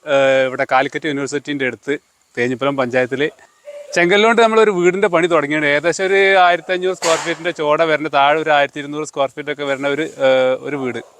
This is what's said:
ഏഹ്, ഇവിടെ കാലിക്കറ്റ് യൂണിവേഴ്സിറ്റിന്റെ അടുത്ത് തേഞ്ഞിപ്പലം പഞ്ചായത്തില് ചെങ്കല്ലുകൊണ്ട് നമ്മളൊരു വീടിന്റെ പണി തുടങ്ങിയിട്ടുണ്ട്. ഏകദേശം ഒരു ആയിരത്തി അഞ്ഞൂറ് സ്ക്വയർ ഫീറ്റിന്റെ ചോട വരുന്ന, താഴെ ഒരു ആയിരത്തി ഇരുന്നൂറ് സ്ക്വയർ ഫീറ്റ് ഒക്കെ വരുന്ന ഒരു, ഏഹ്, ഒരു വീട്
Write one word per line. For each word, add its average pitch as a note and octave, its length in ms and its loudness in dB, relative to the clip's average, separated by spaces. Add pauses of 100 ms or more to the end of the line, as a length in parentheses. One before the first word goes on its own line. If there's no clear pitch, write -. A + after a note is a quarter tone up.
(160)
ഏഹ്, C3+ 320 2
ഇവിടെ B2+ 240 -4
കാലിക്കറ്റ് C#3 400 0
യൂണിവേഴ്സിറ്റിന്റെ C#3 580 -6
അടുത്ത് A#2+ 240 -8 (420)
തേഞ്ഞിപ്പലം B2+ 460 -2
പഞ്ചായത്തില് B2+ 460 -2 (680)
ചെങ്കല്ലുകൊണ്ട് G#3 480 4
നമ്മളൊരു A3 360 4
വീടിന്റെ F#3 340 2
പണി E3+ 180 2
തുടങ്ങിയിട്ടുണ്ട്. D3+ 440 0
ഏകദേശം D#3+ 320 -2
ഒരു G3 120 2 (240)
ആയിരത്തി F3 320 0
അഞ്ഞൂറ് F#3 240 -4
സ്ക്വയർ E3 240 0
ഫീറ്റിന്റെ E3 380 -6
ചോട D3+ 180 0 (120)
വരുന്ന, D3+ 260 -2
താഴെ C#3+ 260 4
ഒരു D#3 140 0
ആയിരത്തി C#3+ 260 0
ഇരുന്നൂറ് D3 280 -8
സ്ക്വയർ C#3 260 -4
ഫീറ്റ് D3 180 -10
ഒക്കെ C#3+ 160 -8
വരുന്ന C#3 240 -4
ഒരു, D#3 100 -4 (220)
ഏഹ്, C3 260 2 (140)
ഒരു C#3 160 -8
വീട് A#2 180 -6 (180)